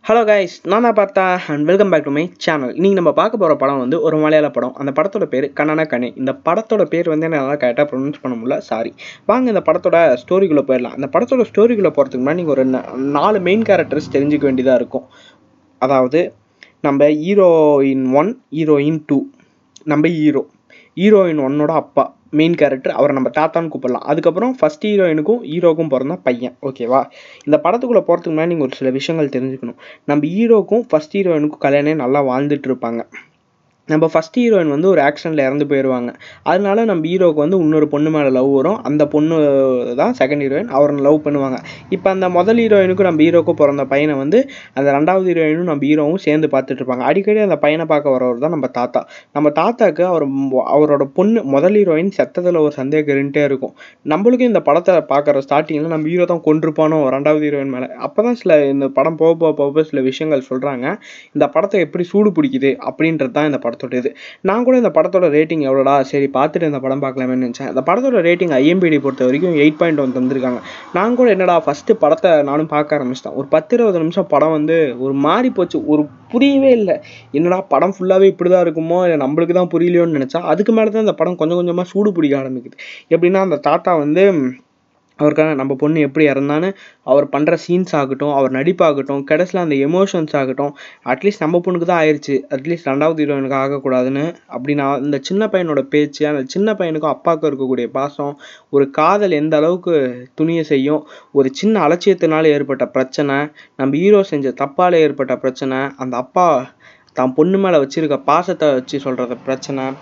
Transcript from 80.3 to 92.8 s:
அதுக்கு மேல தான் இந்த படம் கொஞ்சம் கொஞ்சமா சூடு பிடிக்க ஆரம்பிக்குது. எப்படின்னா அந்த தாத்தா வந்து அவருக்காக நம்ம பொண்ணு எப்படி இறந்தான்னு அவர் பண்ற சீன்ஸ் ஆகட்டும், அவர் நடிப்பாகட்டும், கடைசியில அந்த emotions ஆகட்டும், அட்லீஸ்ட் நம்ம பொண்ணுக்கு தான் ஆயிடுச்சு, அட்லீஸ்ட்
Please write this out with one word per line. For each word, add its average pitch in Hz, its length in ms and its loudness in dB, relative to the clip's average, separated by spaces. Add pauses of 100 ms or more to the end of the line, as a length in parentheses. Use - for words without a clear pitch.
அதுக்கு 208 260 2
மேல 220 160 0
தான் 220 140 0
இந்த 170 140 -2
படம் 175 200 -2
கொஞ்சம் 170 200 0
கொஞ்சமா 175 320 -2
சூடு 208 240 2
பிடிக்க 143 260 2
ஆரம்பிக்குது. 127 340 -10 (360)
எப்படின்னா 175 340 2
அந்த 147 100 0 (100)
தாத்தா 175 260 2 (100)
வந்து 160 200 2 (960)
அவருக்காக 156 400 2
நம்ம 135 220 -2
பொண்ணு 151 260 0
எப்படி 147 240 0
இறந்தான்னு 143 380 -2 (420)
அவர் 143 240 4
பண்ற 151 180 0 (100)
சீன்ஸ் 175 360 -2
ஆகட்டும், 139 400 -2
அவர் 131 180 2
நடிப்பாகட்டும், 139 720 0
கடைசியில 180 380 0
அந்த 147 180 -2
emotions 175 560 -2
ஆகட்டும், 135 320 -4 (400)
அட்லீஸ்ட் 196 320 -2
நம்ம 175 220 2
பொண்ணுக்கு 170 240 -2
தான் 170 100 2
ஆயிடுச்சு, 151 340 0 (200)
அட்லீஸ்ட் 156 360 -6